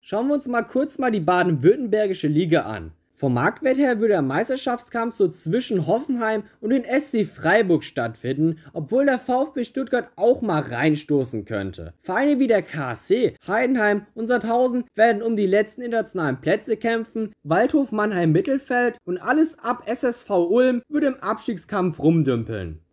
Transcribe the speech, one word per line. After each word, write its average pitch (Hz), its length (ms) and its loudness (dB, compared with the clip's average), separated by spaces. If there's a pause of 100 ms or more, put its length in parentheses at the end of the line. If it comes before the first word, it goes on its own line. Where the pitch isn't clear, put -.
Schauen 233 240 -4
wir 294 80 2
uns 277 120 -4
mal 240 160 -2
kurz 269 360 -2
mal 254 120 0
die 214 100 0
baden-württembergische 180 1080 2
Liga 156 340 2
an. 90 300 -8 (220)
Vom 131 200 -2
Marktwert 254 440 0
her 254 220 2
würde 214 140 2
der 160 80 0
Meisterschaftskampf 233 920 -4
so 190 140 2
zwischen 185 580 -2
Hoffenheim 220 560 -2 (180)
und 220 100 -4
den 254 120 2
S 262 300 -2
C 214 120 2
Freiburg 175 600 2
stattfinden, 135 760 -4 (140)
obwohl 220 340 0
der 254 140 2
V 254 240 -2
F 311 80 -10
B 247 100 -6
Stuttgart 240 540 -4
auch 240 260 2
mal 170 180 0
reinstoßen 127 840 0
könnte. 95 560 -8
Vereine 262 400 0
wie 269 80 2
der 208 140 4
K 139 300 -8
S - 140 -12
C, 220 300 2 (100)
Heidenheim 208 680 0
und 226 120 -8
Sandhausen 240 580 0 (120)
werden 220 260 4
um 226 140 -2
die 202 100 2
letzten 208 360 0
internationalen 190 580 -4
Plätze 214 360 0
kämpfen, 226 540 -4 (140)
Waldhof 233 480 2
Mannheim 202 400 2
Mittelfeld 247 720 0
und 180 140 -8
alles 311 420 0
ab 233 260 -4
S 233 160 -4
S 240 220 -4
V 175 240 0
Ulm 247 400 4
würde 294 180 0
im 262 140 -2
Abstiegskampf 185 800 -4
rumdümpeln. 117 800 0 (120)